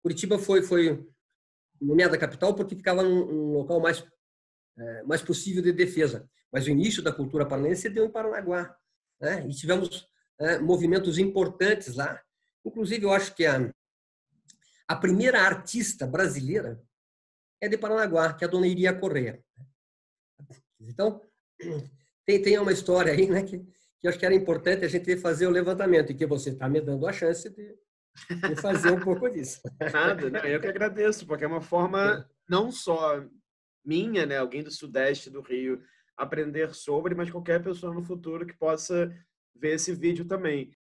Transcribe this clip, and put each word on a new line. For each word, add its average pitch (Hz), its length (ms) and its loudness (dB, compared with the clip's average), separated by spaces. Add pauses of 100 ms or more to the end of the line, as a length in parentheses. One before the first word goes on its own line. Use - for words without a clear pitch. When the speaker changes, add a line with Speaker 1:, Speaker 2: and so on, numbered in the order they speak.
Speaker 1:
Curitiba 190 380 0
foi, 190 240 4
foi 170 420 2 (760)
nomeada 160 360 4
capital 180 380 0
porque 196 220 -6
ficava 185 260 2
num, 185 220 2
num 151 280 -2
local 151 280 0
mais, 165 240 2 (760)
eh, 113 240 -10
mais 151 180 -2
possível 180 400 -4
de 175 120 2
defesa. 160 560 0 (200)
Mas 135 160 -4
o 151 40 -2
início 170 340 2
da 156 80 0
cultura 143 340 -2
paranaense 143 360 -2
se 226 80 -4
deu 220 160 2
em 220 60 -6
Paranaguá, 190 600 -4 (460)
né? 151 280 -4
E 135 60 -8
tivemos, 175 540 -2 (320)
eh, 160 200 2
movimentos 175 580 2
importantes 196 760 2
lá. - 260 -6 (440)
Inclusive, 220 380 -4
eu 196 80 2
acho 196 240 2
que 165 100 2
a, 131 240 2 (1160)
a 165 80 -4
primeira 208 460 4
artista 190 640 0
brasileira 139 760 -2 (800)
é 208 60 -4
de 214 100 0
Paranaguá, 202 560 2
que - 100 -6
é 170 40 -2
a 170 40 -2
dona 180 160 4
Iria 185 260 2
Corrêa. 147 480 -4 (1400)
Então, 143 420 -4 (380)
<clears throat> - 680 -12
tem, 196 160 4
tem 202 180 6
uma 196 120 2
história 180 420 4
aí, 190 160 4
né, 190 140 2
que, 190 160 -8
que - 80 -16 (360)
eu 175 60 2
acho 175 100 -2
que 185 60 0
era 185 100 6
importante 185 480 2
a 165 40 0
gente 175 300 0
fazer 175 300 2
o 175 40 4
levantamento, 180 600 4
e 131 40 -4
que 151 100 0
você 139 280 -2
tá 131 140 -6
me 151 140 2
dando 139 260 -2
a 196 60 -4
chance 170 360 -2
de, 208 260 -18 (760)
de 151 120 -2
fazer 175 300 4
um 180 80 4
pouco 185 300 0
disso. - 320 -8 (180)
<laughs> - 140 -2
Speaker 2:
Nada, 165 360 2
não, 139 120 -4
eu 147 180 -2
que - 80 -4
agradeço, 208 580 -2
porque 151 200 -6
é - 20 -4
uma 160 140 -4
forma 190 680 0
Speaker 1:
É. - 40 -20 (160)
Speaker 2:
não 208 220 0
só 156 540 -2 (600)
minha, 180 400 0
né, 139 120 -2
alguém 131 260 -4
do 151 80 -14
Sudeste 135 580 -2
do 135 120 -14
Rio, 127 400 -4 (340)
aprender 151 580 -4
sobre, 160 420 -2
mas 170 160 -6
qualquer 170 320 -2
pessoa 175 300 -6
no 175 100 -6
futuro 170 420 -8
que 170 80 -16
possa 170 580 -2 (440)
ver 156 200 -2
esse 170 200 -4
vídeo 170 300 -2
também. 165 500 -4 (140)